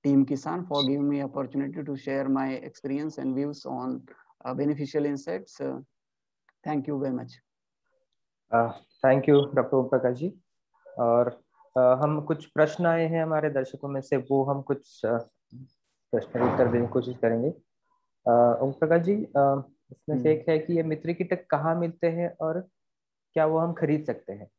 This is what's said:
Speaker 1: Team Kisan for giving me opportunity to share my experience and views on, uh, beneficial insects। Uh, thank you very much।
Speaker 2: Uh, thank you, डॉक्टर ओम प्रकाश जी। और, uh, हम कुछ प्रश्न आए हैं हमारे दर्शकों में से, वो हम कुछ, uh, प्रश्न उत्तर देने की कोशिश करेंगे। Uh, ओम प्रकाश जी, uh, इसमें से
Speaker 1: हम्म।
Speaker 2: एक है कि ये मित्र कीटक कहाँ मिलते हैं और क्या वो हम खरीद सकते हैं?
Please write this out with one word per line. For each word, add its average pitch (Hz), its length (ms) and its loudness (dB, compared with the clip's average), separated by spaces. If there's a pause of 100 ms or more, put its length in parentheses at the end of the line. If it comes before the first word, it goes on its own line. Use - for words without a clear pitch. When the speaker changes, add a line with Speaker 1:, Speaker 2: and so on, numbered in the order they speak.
Speaker 1:
Team 139 200 6
Kisan 156 400 -6
for 147 240 -2
giving 143 180 0
me 143 140 -2
opportunity 139 640 -6
to 143 100 -8
share 135 320 -4
my 135 200 0 (120)
experience 147 640 -8
and 131 120 -2
views 143 320 -4
on, 127 300 -6 (500)
uh, 127 80 -6
beneficial 143 520 -2
insects। 143 540 -8
Uh, 135 200 -6 (880)
thank 151 200 -2
you 147 120 -4
very 135 160 -4
much। 120 160 -10 (1200)
Speaker 2:
Uh, 117 160 2 (360)
thank 131 220 4
you, 143 260 6
डॉक्टर 135 220 2
ओम 131 120 2
प्रकाश 123 280 0
जी। 170 180 -6 (640)
और, 120 420 2 (380)
uh, 127 240 4
हम 151 180 0
कुछ 151 260 -6
प्रश्न 151 400 0
आए 165 200 2
हैं 165 160 0
हमारे 156 280 0
दर्शकों 135 380 -6
में 139 120 -4
से, 135 160 -2
वो 135 280 2
हम 139 180 -2
कुछ, - 440 -6
uh, 117 140 0 (920)
प्रश्न 123 400 -2
उत्तर 127 160 2
देने 120 180 0
की 117 60 -8
कोशिश 123 240 -2
करेंगे। 117 340 0 (800)
Uh, 120 320 6
ओम 135 120 0
प्रकाश 165 300 2
जी, 180 100 0
uh, 139 500 2 (280)
इसमें - 240 -6
से - 0 -
Speaker 1:
हम्म। 127 140 2
Speaker 2:
एक 156 200 2
है 160 100 2
कि 160 140 -4
ये 170 100 2
मित्र 160 300 -4
कीटक 180 380 -4
कहाँ 156 240 0
मिलते 170 320 -2
हैं 170 340 -2
और 160 280 -4 (640)
क्या 160 140 2
वो 156 120 2
हम 165 140 0
खरीद 151 320 0
सकते - 280 -8
हैं? 101 260 -14